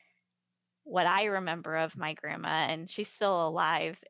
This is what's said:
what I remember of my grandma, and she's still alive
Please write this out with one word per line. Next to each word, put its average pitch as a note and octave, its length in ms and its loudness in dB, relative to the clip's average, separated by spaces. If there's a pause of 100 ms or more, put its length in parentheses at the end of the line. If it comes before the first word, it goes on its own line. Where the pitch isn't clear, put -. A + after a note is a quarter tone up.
(840)
what F3+ 220 2
I G3 200 4
remember E3+ 500 -2
of D#3+ 220 0
my D#3+ 160 -4
grandma, D#3 540 -2
and D#3+ 220 -4
she's - 220 -6
still F#3 360 2
alive E3 640 0